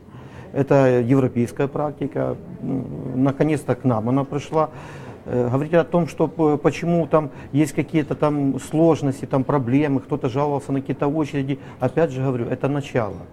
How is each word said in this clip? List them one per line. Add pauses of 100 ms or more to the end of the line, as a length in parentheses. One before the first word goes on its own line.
(520)
Это
европейская
практика. (280)
М,
наконец-то
к
нам
она
пришла. (560)
Э,
говорить
о
том,
что
п-,
почему
там (240)
есть
какие-то
там
сложности,
там
проблемы,
кто-то
жаловался
на
какие-то
очереди, (200)
опять
же
говорю,
это
начало. (120)